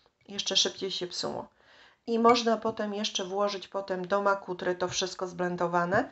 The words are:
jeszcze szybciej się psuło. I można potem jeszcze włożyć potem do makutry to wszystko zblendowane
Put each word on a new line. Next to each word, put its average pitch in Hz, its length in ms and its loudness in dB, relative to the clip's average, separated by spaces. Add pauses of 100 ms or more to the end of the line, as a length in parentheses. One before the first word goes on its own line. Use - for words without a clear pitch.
(280)
jeszcze 196 300 -2
szybciej 190 340 0
się 175 160 -6
psuło. - 400 -6 (600)
I 233 120 2
można 233 380 6
potem 220 360 -4
jeszcze 202 300 -4
włożyć 196 440 -2
potem 190 400 -4
do 202 140 2
makutry 190 540 0
to 180 120 -2
wszystko 185 400 -4
zblendowane 175 840 0